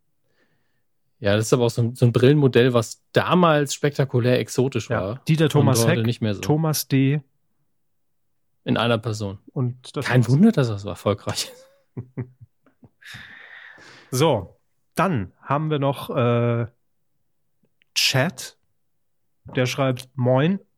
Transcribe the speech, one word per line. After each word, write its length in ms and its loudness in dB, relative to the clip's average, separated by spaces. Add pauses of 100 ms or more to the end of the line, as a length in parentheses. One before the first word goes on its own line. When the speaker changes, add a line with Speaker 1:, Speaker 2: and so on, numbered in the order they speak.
(1200)
Speaker 1:
Ja, 180 0
das 100 -2
ist 60 -2
aber 140 4
auch 40 0
so 120 -2
ein, 120 -2
so 100 2
ein 60 6
Brillenmodell, 600 4
was 280 -2 (120)
damals 640 2
spektakulär 640 0
exotisch 500 -2
Speaker 2:
Ja, 100 -4
Speaker 1:
war. 280 -8
Speaker 2:
Dieter 160 2
Speaker 1:
Und 80 0
Speaker 2:
Thomas 340 2
Speaker 1:
heute 120 2
Speaker 2:
Heck, 80 -2
Speaker 1:
nicht 140 -4
mehr 140 -2
so. 60 -8
Speaker 2:
Thomas 480 -2
D. 320 0 (1400)
Speaker 1:
In 120 -2
einer 220 0
Person. 400 -6 (140)
Speaker 2:
Und 440 -6
das 80 -6
Speaker 1:
Kein 180 2
Speaker 2:
war's. 100 0
Speaker 1:
Wunder, 180 6
dass 180 0
er 120 -6
so 80 -10
erfolgreich 640 -6
ist. 160 -20 (280)
Speaker 2:
<laughs> 300 -12 (1800)
So, 480 0 (380)
dann 440 -2
haben 300 -4
wir 80 -2
noch, 320 -4
äh, 560 0 (1300)
Chat. 600 -2 (1000)
Der 120 0
schreibt, 500 -4
„Moin, 420 2 (200)